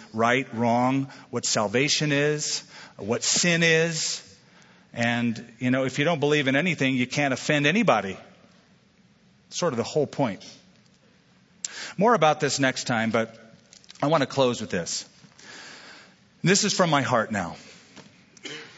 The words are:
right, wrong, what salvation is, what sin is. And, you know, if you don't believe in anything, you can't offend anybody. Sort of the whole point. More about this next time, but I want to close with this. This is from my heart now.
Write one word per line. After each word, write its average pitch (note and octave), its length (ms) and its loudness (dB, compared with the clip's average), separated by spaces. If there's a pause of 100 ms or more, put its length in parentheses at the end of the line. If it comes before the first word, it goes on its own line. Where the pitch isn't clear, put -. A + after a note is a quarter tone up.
(120)
right, A#2+ 420 2
wrong, B2 540 0 (220)
what A#2+ 160 -6
salvation C3 680 0
is, D3 500 -2 (360)
what G#2+ 260 -4
sin E3+ 380 2
is. E3 580 2 (720)
And, A#2+ 500 -2 (160)
you B2+ 120 -2
know, C3 140 0
if C3 140 -4
you C#3+ 60 0
don't D#3+ 160 0
believe D3 260 2
in C3+ 100 2
anything, C#3+ 380 0
you B2 120 0
can't C#3+ 260 -2
offend D3 340 0
anybody. C3+ 520 2 (1300)
Sort E3 240 -2
of A#2 60 -4
the B2 40 -2
whole C#3+ 240 -2
point. A2 380 -4 (1500)
More A3 160 4
about D#3 260 4
this C#3 200 -2
next C3 260 0
time, A2+ 260 0
but A2+ 240 0 (680)
I C#3+ 60 0
want D#3 120 4
to B2+ 60 2
close B2 340 0
with G#2+ 80 -8
this. - 380 -6 (1400)
This G3 220 4
is G3+ 100 -2
from F3 160 2
my C#3+ 100 4
heart A#2 320 0
now. F2 240 -6 (1200)